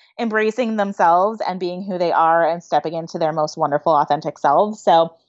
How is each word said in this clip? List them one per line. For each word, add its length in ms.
embracing 580
themselves 640
and 180
being 240
who 140
they 160
are 340
and 160
stepping 300
into 260
their 140
most 240
wonderful, 380
authentic 440
selves. 440
So 320